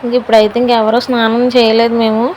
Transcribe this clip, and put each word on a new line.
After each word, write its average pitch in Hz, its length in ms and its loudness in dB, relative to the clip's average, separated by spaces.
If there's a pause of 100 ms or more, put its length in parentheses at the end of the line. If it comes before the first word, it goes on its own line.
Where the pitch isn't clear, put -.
ఇంక 240 100 -4
ఇప్పుడైతే 220 460 2
ఇంకెవరూ 233 400 0
స్నానం 240 480 -2
చేయలేదు 233 460 2
మేము 226 300 0 (120)